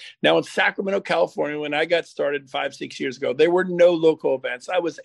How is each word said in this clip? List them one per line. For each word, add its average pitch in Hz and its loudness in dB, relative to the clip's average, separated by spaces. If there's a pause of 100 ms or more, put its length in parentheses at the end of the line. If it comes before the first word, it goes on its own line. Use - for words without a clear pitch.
(220)
Now 160 4
in 165 2
Sacramento, 196 -2
California, 160 -2
when 147 -6
I 156 0
got 165 0
started 143 -6
five, 139 -6
six - -12
years 135 -6
ago, 131 -4
there 156 4
were 180 2
no 175 4
local 160 2
events. 127 -6
I 180 -2
was 170 -4